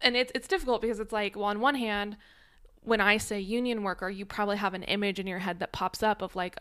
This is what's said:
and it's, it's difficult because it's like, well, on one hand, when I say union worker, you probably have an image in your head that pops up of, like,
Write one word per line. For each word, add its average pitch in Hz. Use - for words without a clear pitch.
and 247
it's, 247
it's 254
difficult 262
because 226
it's 214
like, 208
well, 202
on 208
one 269
hand, 208
when 226
I 202
say 208
union 233
worker, 185
you 196
probably 208
have 202
an 180
image 202
in 190
your 185
head 180
that -
pops -
up 214
of, 190
like, 180